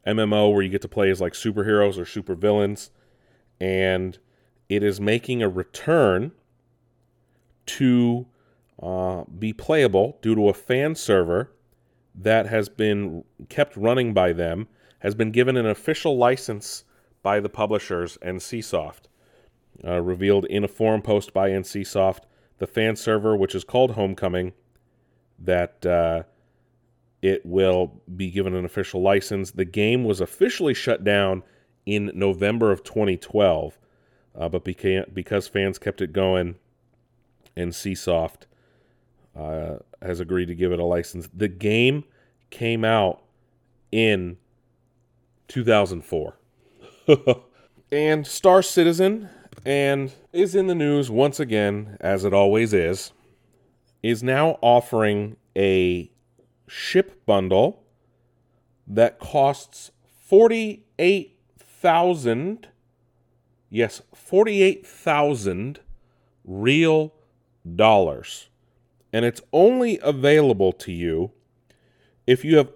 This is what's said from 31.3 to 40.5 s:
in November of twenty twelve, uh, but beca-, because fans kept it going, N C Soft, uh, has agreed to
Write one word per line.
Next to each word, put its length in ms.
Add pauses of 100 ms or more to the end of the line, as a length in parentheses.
in 260
November 580
of 120
twenty 340
twelve, 600 (560)
uh, 120
but 160
beca-, 480
because 360
fans 320
kept 220
it 120
going, 420 (1000)
N 140
C 240
Soft, 500 (920)
uh, 420 (220)
has 200
agreed 280
to 80